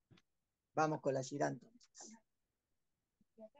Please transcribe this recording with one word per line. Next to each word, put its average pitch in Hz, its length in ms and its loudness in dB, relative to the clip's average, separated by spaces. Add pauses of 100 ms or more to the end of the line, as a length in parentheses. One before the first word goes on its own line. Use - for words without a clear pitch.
(720)
Vamos 156 300 2
con 139 100 2
la 135 80 2
Shira, 143 280 0
entonces. - 680 -12 (1500)